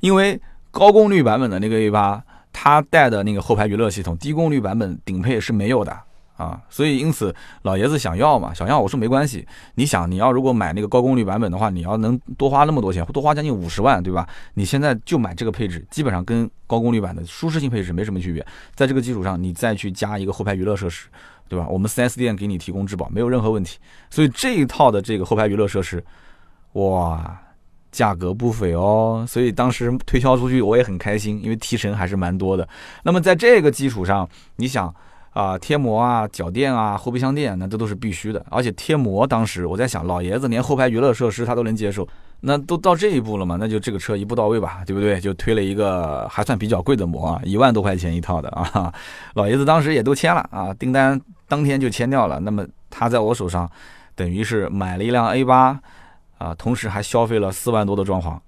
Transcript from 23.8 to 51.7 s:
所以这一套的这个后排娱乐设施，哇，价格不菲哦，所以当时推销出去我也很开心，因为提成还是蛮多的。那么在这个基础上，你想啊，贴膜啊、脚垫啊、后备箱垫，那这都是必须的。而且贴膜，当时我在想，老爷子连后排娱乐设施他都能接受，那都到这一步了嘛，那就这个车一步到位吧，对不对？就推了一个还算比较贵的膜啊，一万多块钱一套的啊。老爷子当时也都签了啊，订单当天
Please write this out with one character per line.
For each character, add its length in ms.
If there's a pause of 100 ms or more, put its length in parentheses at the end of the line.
所 120
以 60
这 280
一 100
套 240
的 100
这 160
个 80
后 100
排 120
娱 100
乐 100
设 160
施， 220 (680)
哇， 680 (500)
价 240
格 200
不 180
菲 220
哦， 520
所 140
以 100
当 220
时 180 (140)
推 160
销 160
出 140
去 100
我 160
也 60
很 160
开 180
心， 260
因 60
为 80
提 220
成 180
还 100
是 80
蛮 220
多 180
的。 140 (360)
那 60
么 80
在 160
这 280
个 80
基 180
础 160
上， 240 (280)
你 120
想 260 (380)
啊， 260
贴 180
膜 240
啊、 280
脚 220
垫 240
啊、 220
后 160
备 80
箱 140
垫， 240
那 100
这 80
都 100
是 80
必 160
须 220
的。 160
而 140
且 100
贴 240
膜， 300
当 200
时 200
我 100
在 100
想， 200
老 160
爷 160
子 100
连 140
后 120
排 140
娱 100
乐 140
设 180
施 140
他 100
都 80
能 140
接 160
受， 160 (320)
那 160
都 180
到 220
这 140
一 100
步 160
了 80
嘛， 160
那 80
就 100
这 140
个 60
车 180
一 80
步 100
到 120
位 120
吧， 280
对 80
不 60
对？ 200
就 140
推 200
了 80
一 120
个 560
还 120
算 160
比 80
较 140
贵 160
的 100
膜 280
啊， 100
一 140
万 140
多 100
块 120
钱 200
一 40
套 220
的 80
啊。 420 (440)
老 120
爷 120
子 60
当 180
时 100
也 100
都 120
签 200
了 60 (100)
啊， 220
订 180
单 300 (260)
当 160
天 160